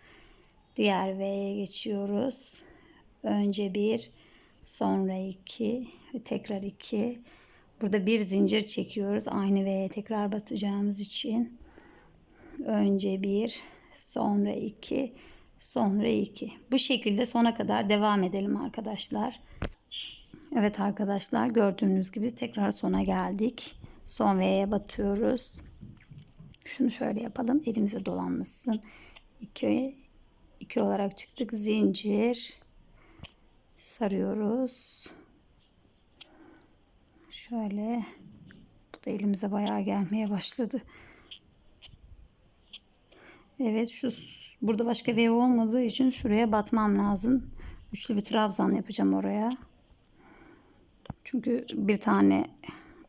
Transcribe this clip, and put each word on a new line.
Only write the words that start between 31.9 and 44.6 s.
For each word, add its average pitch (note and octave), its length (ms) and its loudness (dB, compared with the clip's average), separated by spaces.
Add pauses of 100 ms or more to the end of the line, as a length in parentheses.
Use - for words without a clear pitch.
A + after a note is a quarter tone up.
Sarıyoruz. G#3 1300 -2 (2250)
Şöyle. A3 760 -4 (880)
Bu - 100 -16
da - 40 -4
elimize G3+ 420 0
bayağı G#3 300 0
gelmeye G3+ 480 0
başladı. G#3 520 -2 (2750)
Evet, A3+ 300 2
şu, B3 200 -4 (520)